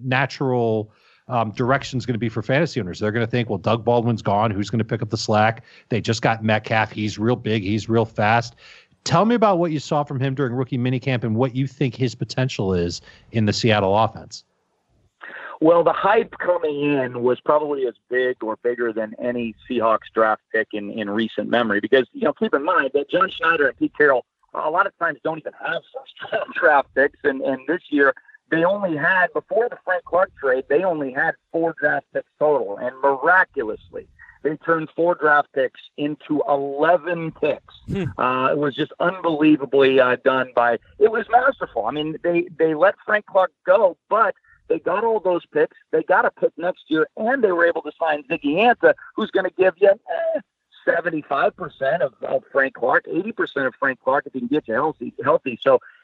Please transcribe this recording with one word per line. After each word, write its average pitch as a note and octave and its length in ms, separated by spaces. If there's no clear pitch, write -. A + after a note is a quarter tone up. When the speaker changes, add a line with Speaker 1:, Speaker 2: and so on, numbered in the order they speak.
Speaker 1:
natural, B2 880
um, A#2 240
direction C3 440
is A#2 80
gonna A#2+ 140
be A2+ 100
for A2 140
fantasy C#3+ 360
owners. F2+ 220
They're G#2+ 100
gonna A2+ 160
think, A#2+ 220
"Well, A2 80
Doug A2 260
Baldwin's A#2 380
gone. G#2+ 300
Who's G2 180
gonna A2+ 160
pick A2+ 160
up A2+ 80
the A2+ 80
slack?" A2 480
They G#2+ 140
just A#2 180
got A2+ 240
Metcalf. A2 480
He's G#2+ 260
real A#2 180
big. A2 260
He's G2+ 260
real A2+ 160
fast. A2+ 500
Tell F3 200
me A#3 100
about G#3 220
what E3+ 140
you D3+ 80
saw D3 260
from C3+ 160
him C3+ 140
during B2+ 180
rookie C3 240
minicamp B2+ 480
and A2 120
what A#2+ 200
you C3+ 100
think C3 280
his A#2+ 200
potential A2+ 600
is F2 260
in A2 140
the G2+ 80
Seattle G#2 420
offense. - 480
Speaker 2:
Well, E3 220
the D#3+ 100
hype G#3+ 420
coming D#3+ 460
in C3 400
was B2 180
probably D3 460
as A2+ 80
big B2+ 340
or A2 120
bigger A#2+ 360
than A2 260
any A#2+ 360
Seahawks A2+ 480
draft A2 280
pick A2 220
in, G2+ 160
in G#2+ 180
recent G#2+ 400
memory G#2+ 320
because, C3 320
you C#4 120
know, - 100
keep - 180
in C#3 100
mind D#3 300
that C#3+ 160
John F3+ 220
Schneider D#3+ 380
and A#2+ 100
Pete D3+ 180
Carroll D3+ 300
a - 160
lot F#3 160
of - 120
times E3 240
don't D#3+ 160
even D3+ 140
have E3 200
first - 640
<laughs> - 0
draft D3 400
picks. C#3 300
And, C3+ 180
and C3+ 260
this F3 220
year C#3+ 240
they E3 140
only F#3+ 320
had, F3+ 380
before A3+ 340
the B3+ 160
Frank F3+ 220
Clark F3+ 340
trade, C3 300
they D3+ 120
only D3+ 300
had D3+ 220
four E3 260
draft C#3+ 360
picks C#3 240
total. B2+ 400
And B2+ 240
miraculously, C#3 1080
they D3+ 140
turned D#3+ 400
four E3+ 180
draft D3 380
picks C3 280
into D3 500
eleven D3+ 840
picks. - 420
Speaker 3:
Hmm. - 180
Speaker 2:
Uh, B2+ 340
it - 40
was C#3+ 180
just D3 240
unbelievably, D3 1000
uh, B2 240
done C3 300
by, A#2+ 240
it A3 120
was A3+ 180
masterful. A#3+ 560
I A2+ 60
mean, D3+ 320
they, F3 260
they D#3+ 160
let F3 200
Frank G#3 220
Clark F#3 260
go, F#3 320
but G#3 260
they D#3+ 100
got F#3 260
all A3+ 160
those F3+ 240
picks. - 320
They D#3 100
got G3 220
a G#3 60
pick - 260
next F3 320
year, D#3 200
and A#3 260
they F#3+ 80
were E3+ 140
able E3 160
to D3+ 180
sign D3+ 220
Ziggy C#3+ 320
Ansah, G3+ 400
who's F3 140
gonna F#3 200
give F#3 260
you, - 140
eh, E5 500
seventy-five E3 720
percent D3 440
of, D3 220
of C3+ 300
Frank C3+ 220
Clark, C#3 340
eighty F#3 240
percent C#3 340
of B2 80
Frank C3+ 300
Clark C3+ 220
if - 80
he C3 40
can A#2+ 80
get D3 220
you A2 60
healthy, B2+ 380
healthy. C3+ 360
So C3 200